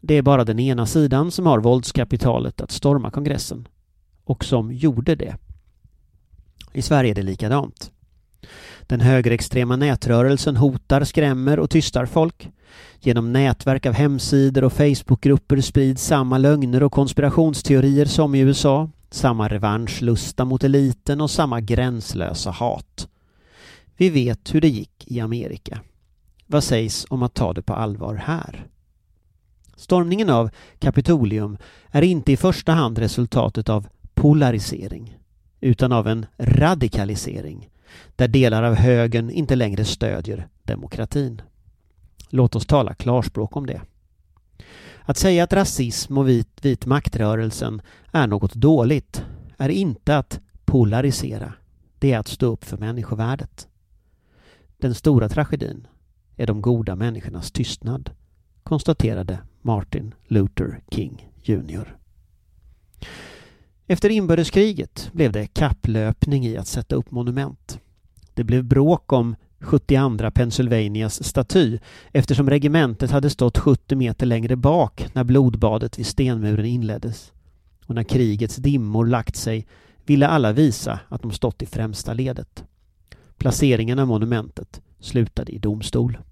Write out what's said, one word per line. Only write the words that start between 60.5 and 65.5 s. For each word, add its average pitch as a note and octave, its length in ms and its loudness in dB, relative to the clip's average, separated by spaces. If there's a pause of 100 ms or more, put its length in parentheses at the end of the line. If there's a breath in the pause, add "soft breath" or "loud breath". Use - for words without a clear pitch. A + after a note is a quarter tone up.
King - 400 -10 (120)
junior F#2+ 540 -6 (1900 loud breath)
Efter F#3+ 220 2
inbördeskriget F#3+ 1040 0
blev D3+ 180 2
det G#2 160 -4
kapplöpning B2+ 1000 -2